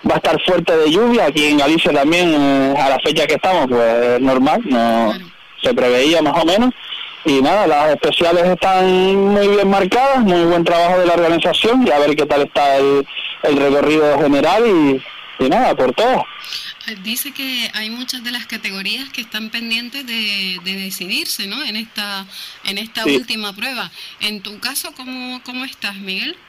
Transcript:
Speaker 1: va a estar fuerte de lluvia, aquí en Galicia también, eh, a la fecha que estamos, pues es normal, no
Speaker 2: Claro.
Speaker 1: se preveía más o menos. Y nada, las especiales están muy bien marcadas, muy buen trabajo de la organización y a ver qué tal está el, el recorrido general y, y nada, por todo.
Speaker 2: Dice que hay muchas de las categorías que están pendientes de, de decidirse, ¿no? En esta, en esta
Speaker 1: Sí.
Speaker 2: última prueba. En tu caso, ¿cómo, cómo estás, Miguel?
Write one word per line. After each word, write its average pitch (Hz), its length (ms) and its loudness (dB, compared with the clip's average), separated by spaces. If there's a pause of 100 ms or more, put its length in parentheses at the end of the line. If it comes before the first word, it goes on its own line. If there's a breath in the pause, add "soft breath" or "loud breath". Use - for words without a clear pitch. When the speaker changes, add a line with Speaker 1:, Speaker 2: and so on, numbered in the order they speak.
Speaker 1:
va 165 60 2
a - 40 0
estar 160 280 0
fuerte 175 300 2
de 156 160 4
lluvia, 220 340 2
aquí 151 200 0
en 147 120 2
Galicia 160 340 2
también, 160 400 2
eh, 139 460 2
a 139 120 2
la 131 100 0
fecha 151 260 0
que 151 80 0
estamos, 170 340 0
pues 117 360 2
es 123 160 2
normal, 135 440 2
no 117 460 2
Speaker 2:
Claro. 92 160 -10 (360)
Speaker 1:
se 127 120 0
preveía 127 480 2
más 151 180 0
o 160 60 0
menos. 220 260 2 (520 loud breath)
Y 139 180 2
nada, 185 240 4
las 151 240 4
especiales 170 560 2
están 185 400 2 (300)
muy 202 320 2
bien 202 200 4
marcadas, 233 520 2
muy 180 240 4
buen 170 200 2
trabajo 175 360 2
de 180 60 4
la 175 80 4
organización 170 720 2
y 170 40 2
a 147 80 4
ver 147 180 2
qué 151 80 0
tal 143 180 2
está 139 340 2
el, 139 300 2 (360 loud breath)
el 151 140 2
recorrido 143 680 2
general 151 440 2
y, 147 760 0
y 131 60 2
nada, 196 240 2
por 131 180 0
todo. 226 320 0 (800 loud breath)
Speaker 2:
Dice 247 300 -8
que 262 420 -6
hay 214 160 -8
muchas 247 340 -10
de 240 60 -6
las 240 160 -10
categorías 214 640 -8
que - 100 -10
están 220 300 -10
pendientes 233 560 -8
de, 202 580 -6
de 190 120 -8
decidirse, 196 680 -8
¿no? 220 180 -10
En 214 120 -10
esta, 202 480 -10 (400 loud breath)
en 196 140 -8
esta 226 240 -10
Speaker 1:
Sí. 180 140 0
Speaker 2:
última 220 380 -6
prueba. 220 360 -10 (300 loud breath)
En 208 200 -8
tu 208 200 -18
caso, 277 360 -10
¿cómo, 254 480 -14
cómo 254 220 -12
estás, 202 300 -12
Miguel? 196 380 -10 (140)